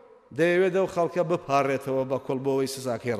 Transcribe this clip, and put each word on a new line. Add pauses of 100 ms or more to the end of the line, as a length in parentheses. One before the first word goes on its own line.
(380)
دەیەوێت
ئەو
خەڵکە
بپارڕێتەوە
بە
کۆڵ
بۆ
ئەوەی
سزاکەی